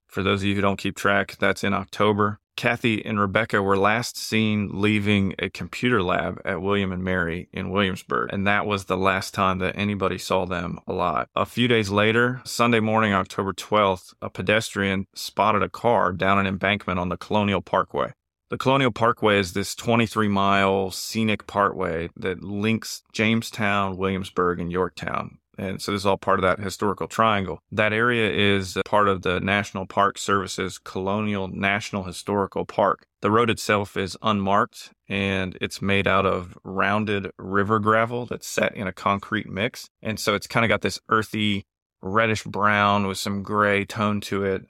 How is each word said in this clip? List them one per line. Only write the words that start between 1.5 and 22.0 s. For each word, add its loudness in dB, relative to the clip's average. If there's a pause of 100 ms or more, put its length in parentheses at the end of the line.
in 0
October. 0 (160)
Kathy 0
and -4
Rebecca 2
were 4
last 0
seen 0
leaving 2
a -2
computer -2
lab -2
at -4
William 0
and -4
Mary -2
in -6
Williamsburg, -2
and -2
that 0
was -2
the -2
last -2
time 0
that -2
anybody -2
saw 0
them -6
alive. -2
A 0
few 0
days 2
later, 2
Sunday 2
morning, 2
October 0
twelfth, 0
a -8
pedestrian 0
spotted 0
a -2
car 2
down 2
an 2
embankment 0
on -2
the -4
Colonial 0
Parkway. 0 (380)
The -6
Colonial 2
Parkway 2
is -2
this -4
twenty-three 0
mile 2
scenic -4
parkway 0